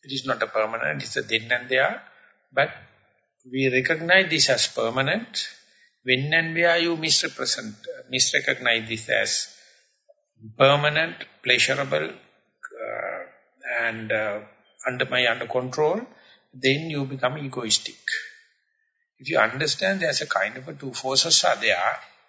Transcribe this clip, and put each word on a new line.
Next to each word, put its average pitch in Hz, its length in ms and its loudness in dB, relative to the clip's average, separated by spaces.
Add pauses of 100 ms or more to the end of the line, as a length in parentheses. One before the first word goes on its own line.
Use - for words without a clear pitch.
It 139 100 -12
is 131 140 -6
not 117 160 -2
a 117 40 -2
permanent, 113 560 -2
it's - 140 -8
a 131 60 -2
then 113 280 -2
and 123 180 -2
there. 139 340 0 (500)
But 139 180 2 (800)
we 131 220 2
recognize 165 580 2
this 151 200 2
as - 180 2
permanent. 135 800 -2 (560)
When 131 300 2
and 165 200 2
where 170 240 4
you 170 180 2
misrepresent, 135 800 -2
uh, - 360 -14
misrecognize 127 800 0
this 113 200 -8
as - 480 -2 (1000)
permanent, 147 580 4 (260)
pleasurable, 135 680 2
uh, - 1120 -10 (600)
and, 113 300 -4
uh, 107 300 -2 (460)
under 127 200 0
my, 127 200 2
under 117 200 0
control, 151 540 0 (520)
then 139 380 0
you 143 140 -2
become 131 340 -2
egoistic. 127 560 -2 (1200)
If - 100 -12
you - 100 2
understand 117 640 2
there's 156 200 0
a 151 60 -6
kind 104 300 -2
of 131 120 -14
a - 60 -12
two 135 180 -12
forces - 520 2
are 131 120 4
there 101 400 2 (320)